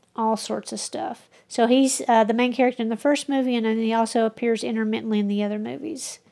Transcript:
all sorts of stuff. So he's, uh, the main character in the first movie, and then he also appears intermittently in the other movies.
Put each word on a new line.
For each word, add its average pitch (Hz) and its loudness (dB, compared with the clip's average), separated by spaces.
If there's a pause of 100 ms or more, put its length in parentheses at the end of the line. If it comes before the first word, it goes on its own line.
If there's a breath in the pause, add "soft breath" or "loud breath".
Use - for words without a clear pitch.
(160)
all 220 0
sorts 220 -8
of 214 -8
stuff. - -10 (220 soft breath)
So 233 2
he's, 262 4
uh, 226 6
the 214 2
main 247 2
character 247 2
in 220 -2
the 226 -2
first 285 0
movie, 254 0
and 226 0
then 220 0
he 226 0
also 226 2
appears 220 -2
intermittently 220 -2
in 202 0
the 202 0
other 208 -4
movies. 254 -10 (120)